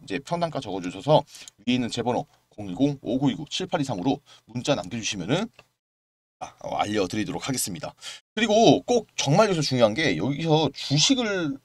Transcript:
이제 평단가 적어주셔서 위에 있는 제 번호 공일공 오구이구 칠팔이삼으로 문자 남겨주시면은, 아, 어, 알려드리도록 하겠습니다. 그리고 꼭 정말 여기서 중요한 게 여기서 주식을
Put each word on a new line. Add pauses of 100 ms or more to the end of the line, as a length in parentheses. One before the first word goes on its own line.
이제
평단가
적어주셔서 (420)
위에
있는
제
번호 (240)
공일공
오구이구
칠팔이삼으로 (260)
문자
남겨주시면은, (920)
아, (100)
어,
알려드리도록
하겠습니다. (420)
그리고
꼭
정말
여기서
중요한
게
여기서
주식을